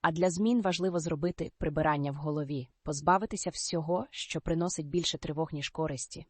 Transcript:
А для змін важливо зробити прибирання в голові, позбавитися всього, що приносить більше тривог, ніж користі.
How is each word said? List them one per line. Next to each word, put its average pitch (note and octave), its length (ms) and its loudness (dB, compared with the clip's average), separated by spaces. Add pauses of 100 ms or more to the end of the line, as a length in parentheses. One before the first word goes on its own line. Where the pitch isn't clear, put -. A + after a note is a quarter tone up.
А E3+ 120 6
для F3 180 4
змін A3 320 4
важливо F3 380 2
зробити E3 580 -2
прибирання D3 540 2
в - 20 -6
голові, D3 540 -4 (140)
позбавитися F3+ 680 0
всього, F3 600 -2
що - 300 -6
приносить E3+ 480 -2
більше E3 300 0
тривог, D#3 340 -4
ніж C#3+ 160 -4
користі. - 600 -6